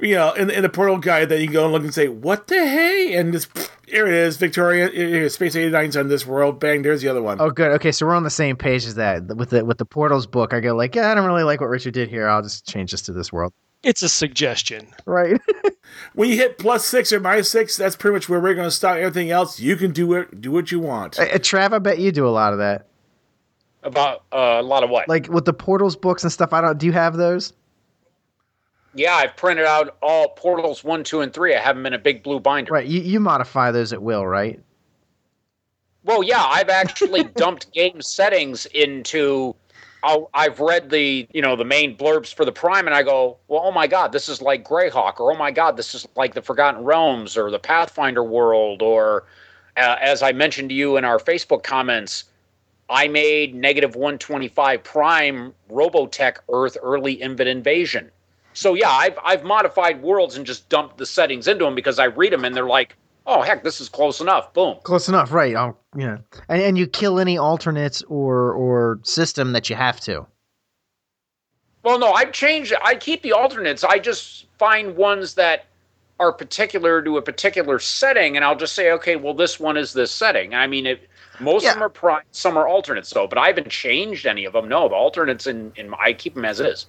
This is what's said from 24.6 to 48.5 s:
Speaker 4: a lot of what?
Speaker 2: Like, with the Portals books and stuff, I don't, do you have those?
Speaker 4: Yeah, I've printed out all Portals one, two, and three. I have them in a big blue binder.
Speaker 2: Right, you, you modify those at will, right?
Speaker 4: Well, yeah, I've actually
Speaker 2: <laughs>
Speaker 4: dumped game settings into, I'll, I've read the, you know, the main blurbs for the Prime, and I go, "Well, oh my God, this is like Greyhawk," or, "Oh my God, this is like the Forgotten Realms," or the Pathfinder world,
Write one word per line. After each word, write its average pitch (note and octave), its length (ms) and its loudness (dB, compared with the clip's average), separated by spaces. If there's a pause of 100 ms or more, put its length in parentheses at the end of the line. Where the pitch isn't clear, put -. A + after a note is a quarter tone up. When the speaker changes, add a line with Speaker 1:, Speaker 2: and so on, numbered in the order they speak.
Speaker 4:
a - 20 0
lot B2+ 220 2
of B2 60 0
what? A#2 180 0
Speaker 2:
Like, D#3+ 200 0
with E3 180 0
the E3+ 60 4
Portals F#3+ 440 0
books F3+ 260 -2
and E3+ 100 -2
stuff, - 200 0
I E3 80 2
don't, D#3 180 0
do D3 80 -2
you E3+ 60 4
have E3 240 2
those? F3 360 -2 (1400)
Speaker 4:
Yeah, D#3+ 200 2
I've C#3+ 220 2
printed E3+ 300 2
out D3+ 340 2
all D#3 280 2
Portals E3 560 -2
one, D#3+ 180 -2
two, D#3 200 -4
and C3 100 -4
three. E3 240 2
I G#2+ 40 0
have C3 160 2
them C3 100 -8
in B2+ 60 -4
a A#2+ 60 -4
big A#2+ 240 0
blue C#3+ 180 -4
binder. C#3 320 0
Speaker 2:
Right, C#3 140 0
you, E3 140 -2
you F3+ 180 0
modify C3+ 540 2
those A#2 200 -2
at G#2 100 -8
will, G#2 240 -2
right? G2+ 340 -2 (1400)
Speaker 4:
Well, G#3 180 2
yeah, G#3+ 220 2
I've E3 240 2
actually F#3+ 560 2
Speaker 2:
<laughs> - 120 -12
Speaker 4:
dumped D#3+ 360 -2
game F3 280 0
settings D#3+ 640 0
into, C#3 880 -2 (480)
I'll, D#3 320 0
I've D3 260 0
read D3+ 300 0
the, C#3 420 0
you D#3 100 -2
know, C3 140 0
the A#2 80 -4
main C#3 320 0
blurbs D#3 380 0
for D#3+ 100 0
the C#3+ 80 0
Prime, F3+ 340 0
and D3+ 80 2
I C#3+ 80 4
go, C3 340 0 (120)
"Well, D3+ 160 0
oh F#3+ 60 0
my E3+ 160 2
God, E3+ 260 0
this D3 180 -6
is C3+ 100 -10
like C3+ 240 0
Greyhawk," C3+ 560 0
or, B2 120 2
"Oh D#3+ 40 -4
my D3+ 140 -2
God, D3+ 260 0
this A#2 180 -10
is - 220 -14
like C3 160 -2
the - 80 -8
Forgotten C3+ 440 0
Realms," C#3 520 0
or G#2+ 140 0
the G#2 80 -2
Pathfinder C#3+ 640 -2
world, A2 560 2